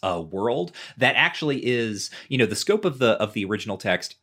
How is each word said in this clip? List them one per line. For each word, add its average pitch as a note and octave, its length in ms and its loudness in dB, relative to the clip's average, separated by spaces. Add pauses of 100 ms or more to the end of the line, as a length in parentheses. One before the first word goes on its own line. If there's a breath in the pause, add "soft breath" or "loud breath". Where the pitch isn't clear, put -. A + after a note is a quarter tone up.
uh, F2+ 260 0
world A#2+ 440 -2 (260 loud breath)
that B2 180 4
actually D3 500 2
is, A#2 440 -2 (200 loud breath)
you C3+ 100 0
know, A2+ 80 6
the - 80 -2
scope G#3+ 300 0
of D3 140 -2
the, A#2+ 120 6 (100)
of G#2 120 -2
the G2 120 -2
original G2+ 320 -4
text - 460 -2